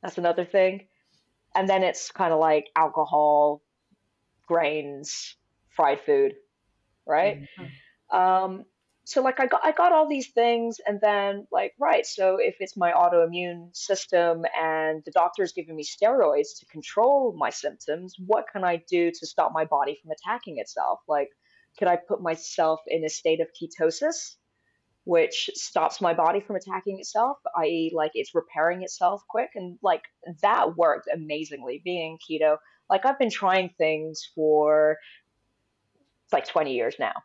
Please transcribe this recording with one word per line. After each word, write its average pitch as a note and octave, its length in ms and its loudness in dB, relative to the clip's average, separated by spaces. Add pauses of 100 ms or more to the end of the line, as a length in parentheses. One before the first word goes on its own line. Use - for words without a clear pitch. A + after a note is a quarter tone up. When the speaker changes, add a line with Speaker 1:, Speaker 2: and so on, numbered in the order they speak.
Speaker 1:
That's - 160 -8
another F3 280 0
thing. F#3+ 420 2 (680)
And F#3+ 120 0
then F#3+ 140 4
it's - 300 -4
kinda E3 240 0
like D#3 400 2
alcohol, D3 840 2 (840)
grains, D3 880 -4 (340)
fried C#3+ 300 2
food, C#3 360 2 (720)
right? D#3 360 0 (160)
Speaker 2:
Mm-hmm. - 580 -10
Speaker 1:
Um, F#3 480 2 (400)
so, - 180 0
like, C4 180 0
I C4+ 60 2
got, - 180 0
I D#4 80 2
got F4 200 4
all D#4 160 6
these C#4 220 -4
things, A#3 560 2
and G3+ 140 -2
then, G3+ 500 0
like, - 300 -2
right, D#4 260 2
so F#3+ 300 0
if - 240 0
it's F#3+ 160 -10
my F3 160 2
autoimmune F3 840 2
system E3+ 680 0 (120)
and D#3+ 480 -2
the - 60 -14
doctor's F3 420 0
giving E3 220 -10
me D#3 100 -10
steroids E3 760 2
to - 60 -20
control A#3+ 680 0
my C3+ 140 -2
symptoms, D#3+ 640 -8 (100)
what G#3+ 280 0
can F#3+ 100 -6
I F3 140 0 (120)
do E3+ 220 2
to E3+ 160 -14
stop - 260 -2
my D#3+ 120 0
body C#3+ 360 -2
from D#3 120 -14
attacking F#3+ 460 -8
itself? - 500 -6
Like, C#3+ 220 -2 (480)
could F#3+ 100 0
I F3 80 2
put - 260 -6
myself D#3+ 640 -2
in D#3+ 180 -2
a D#3 40 -2
state E3 320 -2
of D#3+ 80 -2 (120)
ketosis, E3 760 -4 (680)
which - 500 0
stops - 460 -4
my E3+ 140 0
body E3+ 260 2
from G3+ 140 -12
attacking F#3+ 460 -8
itself, B3 380 -2 (180)
I E3+ 100 0
E, D#3+ 280 -2
like, D#3 200 -2
it's - 200 -6
repairing E3+ 480 -2
itself F3+ 460 -2
quick? A#3+ 280 -4
And, F3+ 260 -12
like, F3 200 0 (400)
that G#3 340 2
worked - 360 2
amazingly, D3 720 -8
being E3 340 -6
keto. D#3 400 0 (300)
Like, F#3+ 160 2
I've C4+ 140 2
been B3 120 2
trying F#3 400 0
things D#3 640 -4
for, D3+ 600 4 (1300)
like, - 160 0
twenty D3 280 -2
years A#2+ 240 -2
now A2+ 160 -4 (100)